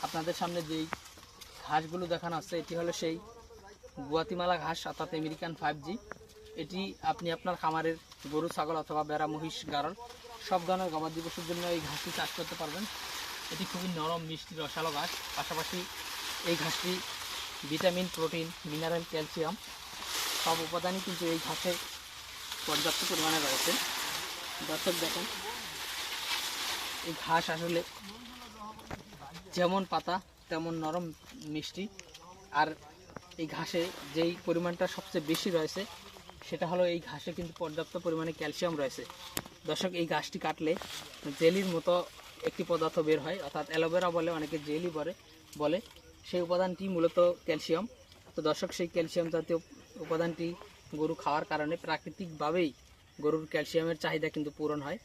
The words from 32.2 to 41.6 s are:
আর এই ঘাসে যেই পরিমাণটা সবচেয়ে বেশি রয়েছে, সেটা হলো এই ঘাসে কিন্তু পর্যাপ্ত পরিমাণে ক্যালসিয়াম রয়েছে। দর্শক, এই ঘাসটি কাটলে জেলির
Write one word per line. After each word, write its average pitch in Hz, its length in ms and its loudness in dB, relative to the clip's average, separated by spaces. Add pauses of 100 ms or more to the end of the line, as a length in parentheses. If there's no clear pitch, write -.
আর 151 80 8 (720)
এই 160 140 -2
ঘাসে 165 260 0 (340)
যেই 170 160 4 (160)
পরিমাণটা 175 380 2 (100)
সবচেয়ে 156 360 -4
বেশি 165 240 2
রয়েছে, 160 260 2 (640)
সেটা 170 240 -2
হলো 180 120 6 (100)
এই 170 60 0 (100)
ঘাসে 156 280 -6
কিন্তু 170 240 -6
পর্যাপ্ত 156 320 -4 (120)
পরিমাণে 160 340 0
ক্যালসিয়াম 165 420 0
রয়েছে। 131 220 -2 (640)
দর্শক, 180 220 2 (100)
এই 170 120 2
ঘাসটি 156 320 -2
কাটলে 156 280 2 (680)
জেলির 185 360 8